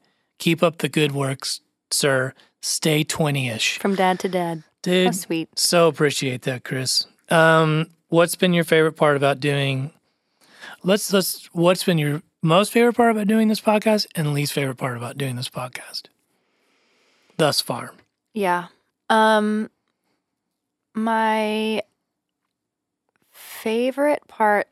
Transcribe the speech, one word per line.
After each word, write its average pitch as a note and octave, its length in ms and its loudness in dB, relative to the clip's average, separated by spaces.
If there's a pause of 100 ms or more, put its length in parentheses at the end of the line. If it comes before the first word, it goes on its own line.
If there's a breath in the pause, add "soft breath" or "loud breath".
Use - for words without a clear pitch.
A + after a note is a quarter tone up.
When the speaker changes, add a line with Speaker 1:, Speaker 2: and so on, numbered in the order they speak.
(380)
Speaker 1:
Keep E3 240 0
up E3 160 2
the D3+ 120 -4
good D3+ 220 0
work, C3+ 300 -4
s-, - 180 -8 (300)
sir. C3+ 440 0 (260 soft breath)
Stay D#3 420 0
twenty-ish. C#3 760 -4
Speaker 2:
From G3+ 160 -2
dad F#3 260 2
to G3 80 -4
dad. E3+ 340 -4 (200)
Speaker 1:
Dude, F#3 240 2
Speaker 2:
How F3+ 60 2
sweet. E3 460 -6
Speaker 1:
so E3+ 300 4
appreciate C#3 540 -2
that, B2+ 220 -6
Chris. - 420 -4 (240)
Um, D#3+ 580 4 (200)
what's E3+ 280 2
been F3+ 160 2
your E3+ 120 2
favorite D#3+ 280 2
part D3 240 2
about C#3 240 0
doing, C#3 500 -2 (920 loud breath)
let's, G3 280 0
let's, - 400 -2
what's F3 300 2
been F3+ 160 0
your D3 240 -2 (200)
most F3 300 2
favorite A#3+ 200 4
part A#3 180 4
about G#3+ 160 0
doing A3 220 4
this G#3+ 120 -2
podcast G#3+ 540 0
and D3 200 -2
least C#3+ 180 -2
favorite C3+ 240 -4
part B2+ 220 -6
about A#2+ 200 -10
doing C3+ 180 -4
this B2 120 -8
podcast - 540 -12 (1400)
thus D3 240 2
far? - 320 -10 (400)
Speaker 2:
Yeah. F3 320 -2 (420)
Um, A3 640 2 (1200)
my A3 880 -2 (1500)
favorite B3+ 1000 -2
part G#3 440 0